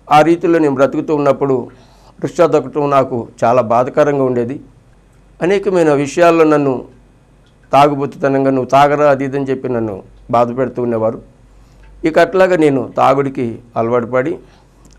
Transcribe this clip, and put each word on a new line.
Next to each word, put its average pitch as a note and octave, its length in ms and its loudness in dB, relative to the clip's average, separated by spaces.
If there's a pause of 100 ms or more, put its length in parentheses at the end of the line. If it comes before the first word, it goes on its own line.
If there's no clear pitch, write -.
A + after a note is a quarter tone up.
(120)
ఆ D3+ 80 6
రీతిలో E3+ 380 2
నేను D3 160 0
బ్రతుకుతూ C#3 400 0
ఉన్నప్పుడు C3+ 540 -2 (540)
రిక్షా D#3+ 240 0
తొక్కటం C#3+ 440 -2
నాకు C3 380 -2 (160)
చాలా B2 180 2
బాధకరంగా C3 600 0
ఉండేది. B2+ 380 -4 (840)
అనేకమైన F#3 500 0
విషయాల్లో E3 520 2
నన్ను C#3+ 400 0 (880)
తాగుబోతుతనంగా, C#3 760 0
"నువ్వు B2+ 180 -2
తాగరా" C#3+ 420 2
అది C3+ 140 0
ఇది C3+ 120 -6
అని C#3 140 -4
చెప్పి C3 180 -4
నన్ను A2 340 -6 (280)
బాధ A#2+ 260 0
పెడుతూ B2 260 -4
ఉండేవారు. A#2 400 -4 (840)
ఇక D#3+ 140 0
అట్లాగా F3+ 380 2
నేను C#3+ 400 0
తాగుడికి C3 640 0 (180)
అలవాటు A#2 300 -2
పడి, B2+ 320 -4 (600)